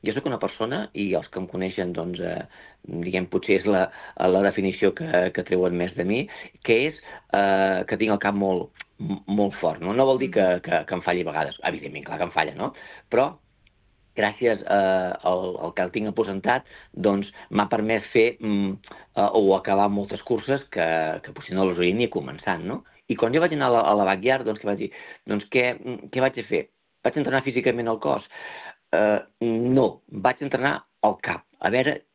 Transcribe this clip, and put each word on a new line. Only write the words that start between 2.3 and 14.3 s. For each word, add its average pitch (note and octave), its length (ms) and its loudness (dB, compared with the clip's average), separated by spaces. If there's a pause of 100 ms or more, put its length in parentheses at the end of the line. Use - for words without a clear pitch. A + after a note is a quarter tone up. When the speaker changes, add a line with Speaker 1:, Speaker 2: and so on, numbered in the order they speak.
Speaker 1:
diguem, F2+ 440 -4
potser F#2+ 320 2
és - 60 -4
la, F#2+ 240 2 (260)
la F#2 260 4
definició G2 520 2
que, F2 400 0
que F2+ 100 -4
treuen F2+ 320 2
més F2 200 -2
de E2+ 100 -2
mi, A#2 240 -2 (340)
que A#2+ 240 4
és, D#3+ 80 -6 (380)
eh, F#2+ 520 4
que G#2+ 120 -4
tinc G#2+ 140 2
el G2 80 2
cap G2+ 160 0
molt, F#2+ 360 0 (280)
m-, F#2+ 280 -4
molt G2+ 320 0
fort, D#2+ 220 -2
no? F2+ 120 -4
No C3 120 4
vol C3+ 140 4
dir C3 120 -4
que, G#2+ 100 2
Speaker 2:
Mhm. F2+ 200 2
Speaker 1:
que, E2 240 -2
que F#2+ 100 -6
em F2 60 -6
falli F2+ 200 0
a E2 40 -4
vegades. D2+ 380 -4
Evidentment, D2 420 -6
clar D#2 120 -10
que E2+ 60 -2
em F2 80 -6
falla, D2+ 240 -2
no? F#2+ 180 -6 (360)
Però - 280 0 (800)
gràcies, G#2+ 440 0